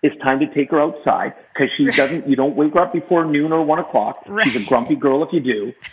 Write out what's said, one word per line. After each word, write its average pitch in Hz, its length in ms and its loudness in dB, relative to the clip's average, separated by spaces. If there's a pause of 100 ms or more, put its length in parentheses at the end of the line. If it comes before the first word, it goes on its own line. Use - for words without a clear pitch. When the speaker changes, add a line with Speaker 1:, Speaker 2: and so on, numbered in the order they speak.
Speaker 1:
it's 147 180 2
time 135 200 2
to 147 120 -2
take 143 180 0
her 151 100 4
outside 135 520 0 (220)
'cause 135 220 0
she 143 80 2
Speaker 2:
Right. 131 100 0
Speaker 1:
doesn't. 143 320 0
You 135 80 2
don't 135 200 0
wake 151 180 0
her 175 80 4
up 180 120 -2
before 170 320 0
noon 151 280 0
or 160 100 2
one 156 160 2
o'clock. 107 440 -2 (200)
She's 120 120 0
a 120 40 -4
Speaker 2:
Right. 101 80 -6
Speaker 1:
grumpy 127 280 2
girl 139 280 2
if - 80 -6
you 170 80 0
do. 120 340 -2 (200)